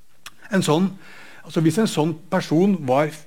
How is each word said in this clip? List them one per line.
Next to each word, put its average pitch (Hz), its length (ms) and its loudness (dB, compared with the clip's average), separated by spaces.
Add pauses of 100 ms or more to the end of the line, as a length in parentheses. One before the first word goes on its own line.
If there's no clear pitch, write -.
(520)
En 190 120 2
sånn, 170 300 0 (500)
altså - 180 -4
hvis 160 160 2
en 220 140 0
sånn 156 240 -2 (160)
person 180 540 2
var 143 260 2 (160)